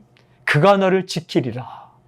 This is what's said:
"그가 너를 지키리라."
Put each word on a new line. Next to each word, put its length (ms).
"그가 320
너를 300
지키리라." 840